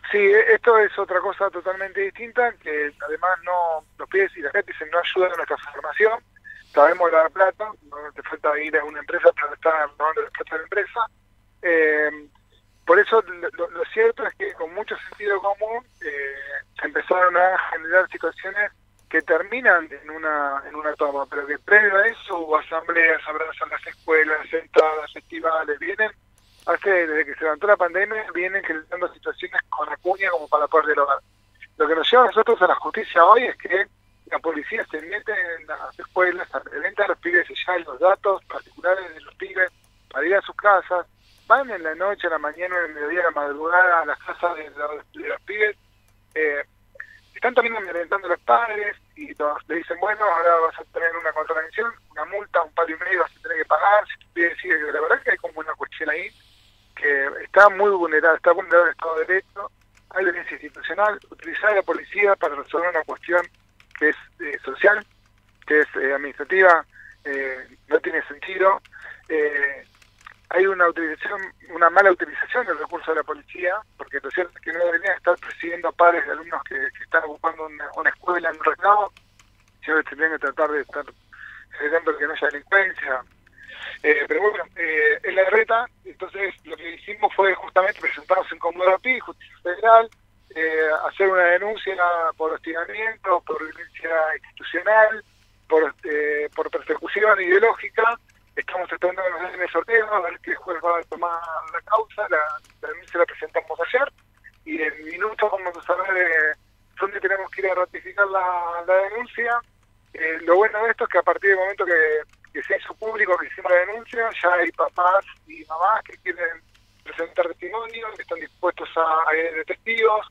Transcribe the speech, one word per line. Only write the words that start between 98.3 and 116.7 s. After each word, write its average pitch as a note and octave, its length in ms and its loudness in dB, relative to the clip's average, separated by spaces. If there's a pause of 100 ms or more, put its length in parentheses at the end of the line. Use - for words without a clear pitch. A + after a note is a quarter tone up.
Estamos F3+ 340 -6
tratando F3+ 340 -2
de F#3 80 -2
nos F3+ 220 -8
den F3+ 100 -6
el F3 80 -4
sorteo, G#3+ 440 0
a G3+ 60 2
ver F3 220 -6
qué - 140 -6
juez F3 280 -8
va E3+ 140 0
a D#3+ 60 -6
tomar E3+ 360 -6 (320)
la E3+ 100 -6
causa. G#3+ 460 -2
La, E3 100 0 (440)
la D3+ 60 -10
denuncia F3 320 -8
la E3 60 6
presentamos D#3+ 540 -8
ayer B3+ 320 -2 (520)
y D#3 180 -6
en D#3 220 -6
minutos G#3 460 -4
vamos F#3 260 -6
a D#3+ 60 -16
saber, F#3 340 -2
eh, D#3+ 380 2 (460)
dónde G3+ 200 -4
tenemos F#3+ 300 -2
que G3 120 -8
ir F#3+ 80 0
a F#3 40 0
ratificar F3+ 540 -2
la, F3 580 -2
la F#3 80 4 (140)
denuncia. A#3 520 -4 (520)
Eh, E3 300 -4
lo E3 140 6
bueno G#3 280 2
de A3+ 60 0
esto A3+ 140 -2
es - 60 -6
que F#3 80 2
a E3+ 40 2
partir - 280 2
del F#3+ 80 4
momento G3 260 -2
que D#3 540 0 (160)
que C#3+ 100 -8
se - 140 -2
hizo - 180 -10
público F#3 440 0
que D#3 80 -6
hicimos F#3 240 -8
la F3+ 80 6
denuncia, A3 520 -2 (120)
ya F3 120 4
hay E3+ 180 0
papás F3+ 520 2 (220)
y D#4 180 -20
mamás F3 400 0
que - 140 -20
quieren E3+ 440 -6 (420)